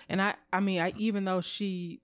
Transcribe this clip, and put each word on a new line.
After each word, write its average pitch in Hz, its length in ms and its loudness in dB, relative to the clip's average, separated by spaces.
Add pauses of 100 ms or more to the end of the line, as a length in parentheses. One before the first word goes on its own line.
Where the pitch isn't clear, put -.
And 185 140 2
I, 202 140 2 (180)
I 185 80 2
mean, 190 180 2
I, 175 180 2
even 208 280 0
though 185 160 2
she, 180 640 -4